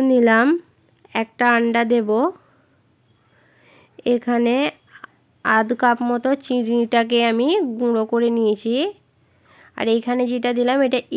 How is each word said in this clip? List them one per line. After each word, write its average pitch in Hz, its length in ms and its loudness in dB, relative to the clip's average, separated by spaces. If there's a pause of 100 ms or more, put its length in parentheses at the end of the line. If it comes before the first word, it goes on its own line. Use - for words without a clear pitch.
নিলাম, 240 420 4 (680)
একটা 226 360 -4
আন্ডা 233 340 2
দেব। 226 260 0 (2000)
এখানে 240 480 0 (920)
আধ 220 300 0
কাপ 240 280 0
মতো 240 280 -2 (100)
চিনিটাকে 233 840 0
আমি 233 240 0 (240)
গুঁড়ো 233 340 -2
করে 233 240 0
নিয়েছি। 226 440 -2 (1000)
আর 214 120 -4
এইখানে 240 380 0
যেটা 247 260 -2
দিলাম, 247 300 0
এটা 254 180 0 (160)